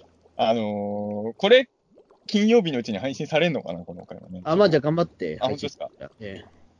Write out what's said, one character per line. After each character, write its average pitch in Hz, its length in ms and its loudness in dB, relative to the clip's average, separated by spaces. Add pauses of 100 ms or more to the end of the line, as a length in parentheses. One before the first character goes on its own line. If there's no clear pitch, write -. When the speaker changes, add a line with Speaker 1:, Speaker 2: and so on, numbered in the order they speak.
(360)
Speaker 1:
あ 117 180 2
の 104 760 -4
ー、 - 60 -10
こ 196 140 0
れ、 254 180 6 (560)
金 208 220 2
曜 233 160 6
日 165 80 -2
の 127 80 -2
う 117 60 -2
ち 117 80 -6
に 95 60 -4
配 131 180 -6
信 151 100 -6
さ 151 140 2
れ 175 80 4
ん 160 40 0
の 120 120 -4
か 82 80 -8
な、 87 80 -10
こ 87 140 -14
の - 120 -16
回 87 120 -14
は - 100 -20
ね。 90 160 -14
Speaker 2:
あ、 156 100 0
ま 202 120 6
あ、 170 40 4
じ 156 60 4
ゃ - 20 6
あ - 20 -6
頑 151 140 0
張 175 80 2
っ 165 60 -2
て 80 320 -8
Speaker 1:
あ、 127 80 2
本 143 80 -4
当 101 60 -12
で 107 80 -6
す - 60 -20
か？ - 220 -12
Speaker 2:
配 69 100 -16 (120)
信。 104 80 -12
え 92 160 -14
え。 - 0 - (360)